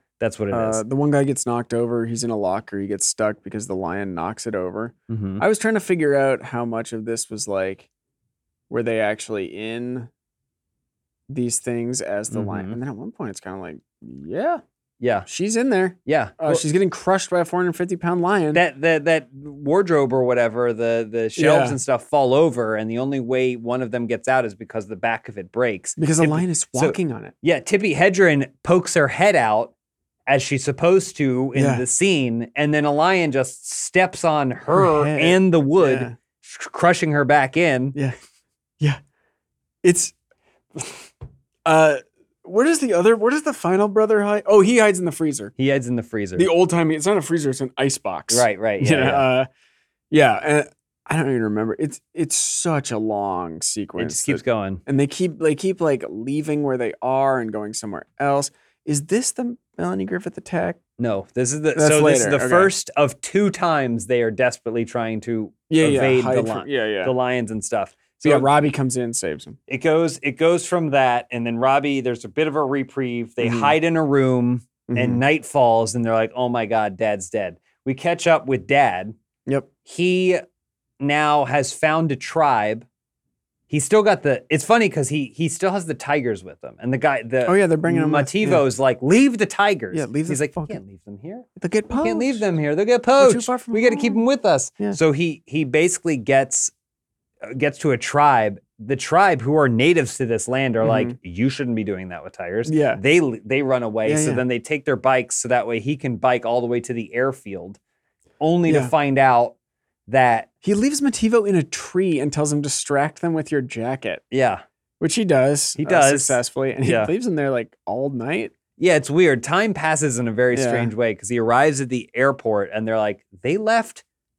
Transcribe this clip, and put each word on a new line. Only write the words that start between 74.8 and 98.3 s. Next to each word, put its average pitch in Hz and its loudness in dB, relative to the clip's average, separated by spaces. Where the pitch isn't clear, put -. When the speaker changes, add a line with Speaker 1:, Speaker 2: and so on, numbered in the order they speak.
Speaker 2:
Mm-hmm. 123 -2
Speaker 1:
and 123 0
night 147 2
falls, 113 2
and 120 -2
they're 113 0
like, 113 0
"Oh 123 -2
my 117 -2
God, 107 -2
Dad's 104 -2
dead." 92 -4
We 131 -2
catch 170 -2
up 160 4
with 127 -2
Dad. 110 2
Speaker 2:
Yep. 135 -2
Speaker 1:
He 180 0
now 147 2
has 135 -2
found 156 0
a 131 -2
tribe. 117 0
He's 147 -2
still 214 4
got 196 2
the, 135 0
it's 156 0
funny 226 4
'cause 135 -2
he, 143 -4
he 160 -2
still 185 -2
has 185 -6
the 147 -4
tigers 120 -2
with - -20
him. 62 -16
And 123 -2
the 131 -2
guy, 117 0
the 120 0
Speaker 2:
Oh, 180 2
yeah, 196 4
they're 165 2
bringing 160 0
him 151 2
with, 143 0
yeah. 214 2
Speaker 1:
Mativo's 139 2
like, 131 2
"Leave 233 4
the 208 2
tigers." 170 0
Speaker 2:
"Leave 151 -4
the 156 -2
Speaker 1:
He's 131 -4
like, 147 -2
"You 175 -8
Speaker 2:
fucking 170 -10
Speaker 1:
can't 98 -16
leave 95 -20
them 104 -16
here. 185 -16
Speaker 2:
They'll 180 -4
get 214 0
Speaker 1:
You 240 -2
can't 269 -2
leave 262 0
Speaker 2:
poached. 208 -6
Speaker 1:
them 185 0
here. 147 0
They'll 202 0
get 240 2
Speaker 2:
We're 269 8
too 214 6
Speaker 1:
poached. 240 -4
Speaker 2:
far 247 -2
from 240 -8
Speaker 1:
We 220 2
gotta 247 4
keep 233 0
Speaker 2:
home." 226 2
Speaker 1:
them 233 2
with 269 0
us." 151 2
Speaker 2:
Yeah. 202 -4
Speaker 1:
So 160 2
he, 160 -2
he 156 -4
basically 156 0
gets, 135 0
uh, 139 -12
gets 139 -2
to 151 0
a 120 0
tribe. 123 2